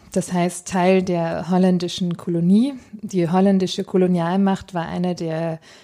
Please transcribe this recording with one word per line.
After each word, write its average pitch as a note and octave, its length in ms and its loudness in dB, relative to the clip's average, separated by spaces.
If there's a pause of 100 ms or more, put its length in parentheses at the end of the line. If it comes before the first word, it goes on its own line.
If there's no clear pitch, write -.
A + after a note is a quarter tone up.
(120)
Das F3+ 220 -2
heißt, F3 340 -2
Teil F#3+ 360 2
der E3+ 460 -4
holländischen F3+ 680 0
Kolonie. F#3+ 560 2 (280)
Die F3 280 -2
holländische F#3+ 560 2
Kolonialmacht F#3 880 0
war E3 160 -6
eine F3+ 260 -4
der E3 460 -6 (220)